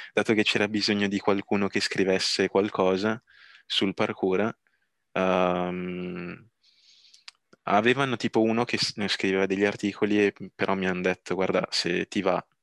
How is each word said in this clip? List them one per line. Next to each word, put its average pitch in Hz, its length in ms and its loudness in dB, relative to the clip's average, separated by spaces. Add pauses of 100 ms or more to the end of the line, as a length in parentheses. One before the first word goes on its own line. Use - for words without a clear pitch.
(120)
dato 107 220 0
che 104 80 4
c'era 104 260 0
bisogno 104 400 0
di 98 100 -2
qualcuno 101 500 0
che 101 120 -2
scrivesse 95 680 0
qualcosa 98 760 0 (440)
sul 95 280 0
parkour, 101 640 -2 (560)
ehm, 90 1400 -2 (1160)
avevano 123 520 2
tipo 113 260 0
uno 113 220 2
che 107 140 -2
s-, - 280 -4
scriveva 95 400 0
degli 98 180 2
articoli, 104 600 0
e, 98 80 0 (200)
però 95 200 -2
mi 95 120 -2
hanno 92 160 -2
detto: 92 320 -2
"Guarda, 92 360 0
se 90 380 -2
ti 98 140 -2
va 90 220 0 (180)